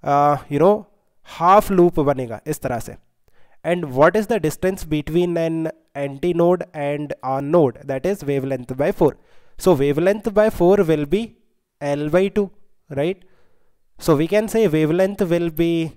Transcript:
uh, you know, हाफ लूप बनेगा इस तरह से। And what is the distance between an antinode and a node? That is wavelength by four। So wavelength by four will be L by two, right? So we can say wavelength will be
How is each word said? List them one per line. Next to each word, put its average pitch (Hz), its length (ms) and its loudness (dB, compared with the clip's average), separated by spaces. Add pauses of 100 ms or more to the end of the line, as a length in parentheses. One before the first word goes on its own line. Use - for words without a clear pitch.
uh, 143 340 2 (140)
you 143 120 0
know, 208 200 4 (400)
हाफ 196 480 4
लूप 175 280 4
बनेगा 131 480 -2
इस 151 140 -6
तरह 123 180 -6
से। - 160 -14 (680)
And 170 200 -2 (120)
what 165 240 6
is 202 60 -6
the 226 180 -2
distance 185 480 -4
between 170 440 -2
an 165 320 -2 (260)
antinode 170 680 0 (100)
and 147 400 -6 (100)
a 135 180 -4
node? 143 360 2 (140)
That 135 140 -4
is 196 240 -4
wavelength 135 480 -4
by 151 140 0
four। 156 200 2 (460)
So 185 260 2
wavelength 185 500 0
by 214 160 4
four 185 260 4 (140)
will 151 160 0
be 180 160 -2 (600)
L 147 280 -4
by 180 180 2
two, 196 220 -2 (400)
right? 156 320 -4 (760)
So - 180 2
we 156 120 0
can 208 280 0
say 220 120 2
wavelength 165 540 0
will 170 280 0
be 170 240 -2 (240)